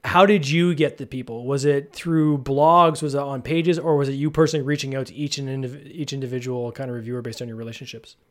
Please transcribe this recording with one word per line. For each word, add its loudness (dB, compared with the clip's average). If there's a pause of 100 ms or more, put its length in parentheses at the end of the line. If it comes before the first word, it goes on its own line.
how 6
did 4
you 4
get 0
the -10
people? -10
Was -2
it 2
through 2
blogs? 4
Was -4
it 0
on -6
pages, 2
or 2
was 2
it -4
you -2
personally 2
reaching -2
out -4
to -18
each -6
and -6
indiv-, -8
each -8
individual -6
kind -8
of -6
reviewer -8
based -10
on -8
your -12
relationships? -14 (140)